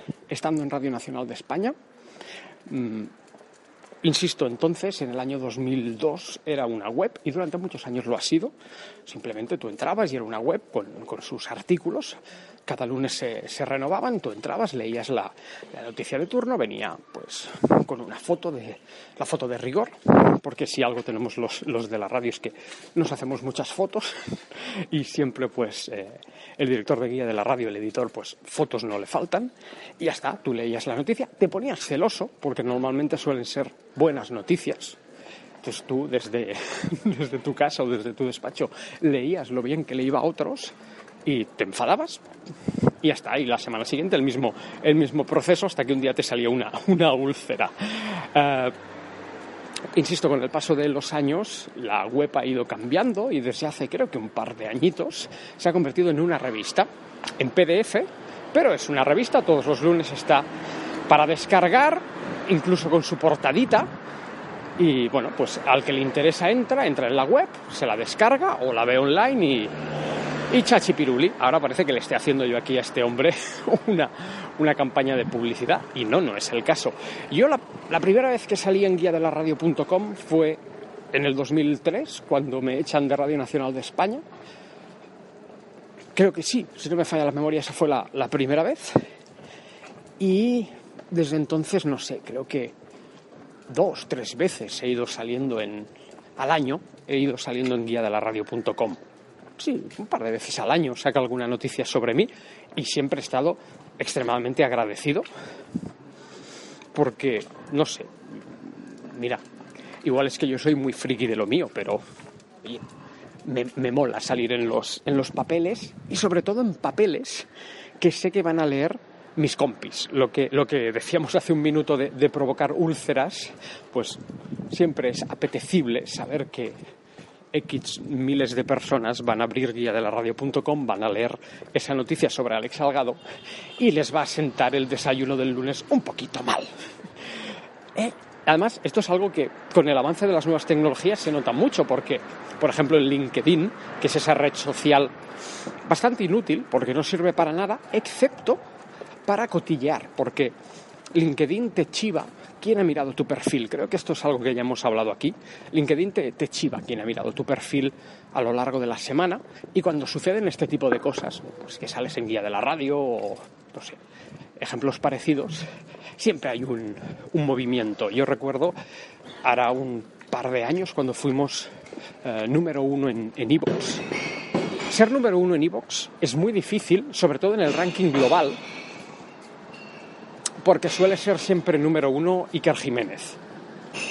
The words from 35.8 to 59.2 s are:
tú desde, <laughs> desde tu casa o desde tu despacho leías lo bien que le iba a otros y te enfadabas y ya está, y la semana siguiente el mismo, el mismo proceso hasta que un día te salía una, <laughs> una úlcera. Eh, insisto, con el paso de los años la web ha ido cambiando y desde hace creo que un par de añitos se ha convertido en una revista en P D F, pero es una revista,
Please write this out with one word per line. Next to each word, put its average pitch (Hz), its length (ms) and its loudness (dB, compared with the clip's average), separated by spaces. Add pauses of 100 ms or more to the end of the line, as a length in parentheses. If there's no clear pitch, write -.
tú 135 200 -2
desde, 117 460 -2 (280)
<laughs> - 240 -4
desde 139 340 0
tu 139 160 -4
casa 143 280 2
o 127 60 0
desde 117 240 -2
tu 131 140 -2
despacho - 440 -4 (300)
leías 143 500 0
lo 123 120 -2
bien 143 220 -2
que 123 100 -8
le 131 100 0
iba 135 160 2
a - 20 0
otros 160 500 -2 (520)
y 139 200 2
te - 200 -4
enfadabas 143 560 -2 (840)
y 160 60 4
ya 147 60 4
está, 110 240 -4
y 147 60 0
la 120 140 0
semana 113 260 -6
siguiente 170 300 0
el 143 80 4
mismo, 131 320 0 (300)
el 147 100 8
mismo 147 300 4
proceso 160 420 2
hasta 147 180 -2
que 127 80 2
un 135 80 2
día 131 140 2
te - 80 0
salía 120 260 0
una, 120 300 0
<laughs> - 80 -12
una 170 260 6
úlcera. 131 560 0 (640)
Eh, 139 380 4 (1300)
insisto, 165 320 2
con 135 120 2
el 127 80 -2
paso 156 280 0
de 147 120 2
los 143 240 -2
años 151 640 -2
la 104 320 -2
web 139 300 2
ha 123 100 0
ido 127 180 0
cambiando 180 680 0
y 151 80 0
desde 127 260 -2
hace 147 220 -4
creo 202 200 0
que - 80 -6
un 110 120 -4
par 113 260 -6
de 107 140 -8
añitos 156 600 0 (280)
se - 120 0
ha 170 40 4
convertido 175 380 2
en 147 100 2
una 170 180 2
revista 123 480 0 (500)
en 127 140 0
P 180 160 6
D 170 140 6
F, 226 260 0 (480)
pero 285 180 8
es - 160 -2
una 143 140 4
revista, 202 400 4